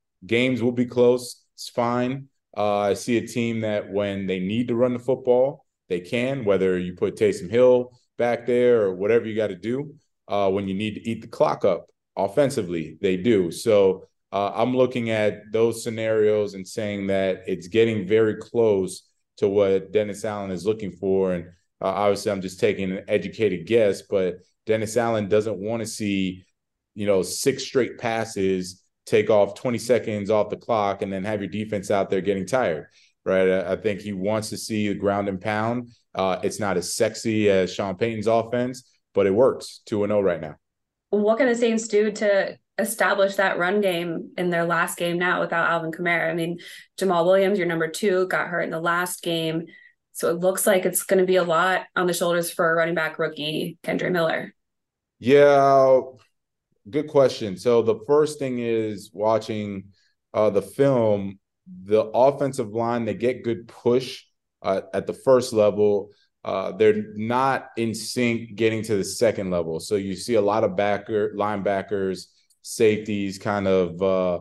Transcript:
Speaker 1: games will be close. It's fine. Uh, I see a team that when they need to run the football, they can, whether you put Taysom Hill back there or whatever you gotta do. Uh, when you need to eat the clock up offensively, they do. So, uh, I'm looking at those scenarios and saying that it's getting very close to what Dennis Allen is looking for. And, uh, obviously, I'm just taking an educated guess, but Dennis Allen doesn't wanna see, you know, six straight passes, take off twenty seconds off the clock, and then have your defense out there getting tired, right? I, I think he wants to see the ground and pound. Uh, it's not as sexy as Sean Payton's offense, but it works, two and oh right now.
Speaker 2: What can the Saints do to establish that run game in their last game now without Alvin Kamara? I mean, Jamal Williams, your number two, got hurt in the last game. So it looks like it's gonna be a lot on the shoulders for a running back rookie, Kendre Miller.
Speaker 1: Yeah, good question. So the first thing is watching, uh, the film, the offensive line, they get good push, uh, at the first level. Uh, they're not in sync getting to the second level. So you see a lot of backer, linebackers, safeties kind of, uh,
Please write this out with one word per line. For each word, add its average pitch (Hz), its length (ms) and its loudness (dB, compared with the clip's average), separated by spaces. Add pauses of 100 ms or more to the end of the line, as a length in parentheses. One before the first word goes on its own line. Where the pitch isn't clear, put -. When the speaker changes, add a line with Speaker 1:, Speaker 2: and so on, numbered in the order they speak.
(260)
Speaker 1:
games 120 360 0
will 123 100 2
be 123 140 -2
close. 123 580 0 (120)
It's - 140 -16
fine. 123 580 -2 (280)
Uh, 104 220 0
I 101 160 2
see 117 240 -2
a 110 100 -2
team 117 340 -4
that 104 300 -4
when 98 360 -2
they 95 120 -2
need 110 280 -2
to 120 80 -2
run 123 180 2
the 120 60 -6
football, 127 640 0 (240)
they 90 100 -2
can, 127 460 -4
whether 92 320 2
you 90 160 -6
put 98 220 -4
Taysom 92 340 0
Hill 123 420 4 (260)
back 117 280 0
there 120 380 4
or 95 120 0
whatever 104 300 2
you 110 100 -6
gotta 104 200 -2
do. 123 400 -8 (320)
Uh, 101 240 0
when 98 160 -2
you 95 80 -4
need 107 180 -4
to - 160 -8
eat 110 120 -6
the - 60 -18
clock 147 380 -2
up 92 220 0 (280)
offensively, 95 840 -2
they 92 160 0
do. 92 340 2
So, 98 540 2 (280)
uh, 98 220 -2
I'm 123 220 0
looking 123 320 0
at 107 420 -2
those 113 320 0
scenarios 107 720 0
and 95 120 -12
saying 101 420 -6
that 95 400 0
it's 90 200 -6
getting 110 400 2
very 107 280 2
close 101 720 -2 (280)
to 104 120 2
what 98 420 2
Dennis 104 320 -2
Allen 104 280 -6
is 87 140 -6
looking 110 280 -4
for. 95 400 0
And, 85 140 -6 (340)
uh, 95 60 -2
obviously, 101 440 0
I'm 95 100 -4
just 90 180 -10
taking 95 320 0
an 98 180 -8
educated 92 580 -2
guess, 107 360 2
but 92 320 -2 (300)
Dennis 110 300 -2
Allen 113 320 0
doesn't 104 300 0
wanna 110 280 -6
see, 98 600 -4 (500)
you 101 120 -4
know, 95 160 2
six - 420 -4
straight - 320 -2
passes, 95 840 -4 (240)
take 107 240 2
off 101 260 4
twenty 120 240 -4
seconds 107 500 -2
off 104 200 2
the 95 60 -6
clock, 101 460 -2
and 98 100 -4
then 95 140 -6
have 107 160 -4
your 98 80 -8
defense 107 420 -6
out 98 180 2
there 95 120 0
getting 95 240 -2
tired, 95 420 -2 (380)
right? 95 240 4
I, 92 240 0
I - 20 0
think 98 240 -4
he 104 140 -8
wants 107 380 -2
to 101 60 -8
see 107 300 -2
the 101 80 0
ground 101 320 0
and 95 140 -6
pound. 117 500 -2 (240)
Uh, 95 260 0
it's 98 180 -4
not 95 180 0
as - 180 -4
sexy 110 540 0
as 92 240 2
Sean 98 220 -4
Payton's 110 320 -4
offense, 123 640 -2 (240)
but 98 120 4
it 98 80 4
works, - 520 2
two 104 200 -2
and 104 80 -2
oh 104 80 4
right 87 180 0
now. 78 160 -10 (540)
Speaker 2:
What 208 300 2
can 262 80 4
the 233 80 2
Saints 226 340 0
do 208 220 2
to 202 460 0 (200)
establish 196 580 0
that 190 240 0
run 190 220 0
game 175 560 -2
in 175 120 -2
their 170 160 0
last 175 320 -2
game 175 200 -2
now 180 240 0
without 170 280 0
Alvin 165 220 -2
Kamara? 170 380 -2
I 165 40 -4
mean, 170 260 -4 (380)
Jamal 175 280 2
Williams, 190 320 4
your 175 100 0
number 165 220 -2
two, 185 380 0
got 165 200 -2
hurt 170 140 -4
in - 80 -4
the 165 100 -6
last 175 420 -2
game. 165 440 -4 (480)
So - 160 -2
it 175 100 -2
looks 190 260 0
like 185 200 4
it's 175 180 -2
gonna 190 220 2
be 185 100 2
a 175 80 4
lot 175 380 0 (140)
on 185 100 0
the 175 80 0
shoulders 170 380 -2
for 165 200 0
a 165 40 2
running 165 200 0
back 160 240 -4
rookie, 156 640 -4
Kendre 175 280 -4
Miller. 165 420 -2 (640)
Speaker 1:
Yeah, 139 800 8 (880)
good 147 180 -2
question. 123 500 2
So 117 240 4
the 110 260 2
first 147 320 2
thing 127 200 -4
is 110 540 -4
watching, 104 760 -2 (440)
uh, 107 160 4
the 98 120 2
film, 110 800 0 (440)
the 107 200 2
offensive 131 640 0
line, 117 360 -2
they 104 80 -4
get 110 300 -4
good 117 240 -4
push, - 560 -2 (380)
uh, 95 200 0 (120)
at 98 140 -4
the 92 60 -6
first 127 400 4
level. 104 560 2 (340)
Uh, 95 280 -4
they're 107 440 2
not 123 640 -2
in 113 160 -2
sync 117 640 -4
getting 110 260 0
to 107 160 -2
the 92 60 0
second 98 480 0
level. 82 280 -4
So 107 160 -4
you 98 200 -4
see 120 180 -6
a 104 80 4
lot 104 220 2
of 95 120 -2
backer, 104 600 -2
linebackers, 98 920 -4 (380)
safeties 208 760 0
kind 101 300 -2
of, 90 340 2
uh, 92 400 0